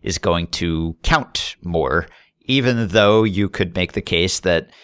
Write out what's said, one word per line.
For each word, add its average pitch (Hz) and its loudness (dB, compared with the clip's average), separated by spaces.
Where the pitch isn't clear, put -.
is - -4
going 85 0
to 82 -2
count - -2
more, 82 0
even 123 0
though 107 4
you 101 0
could 87 -4
make 90 -2
the 98 -4
case 90 -2
that 85 0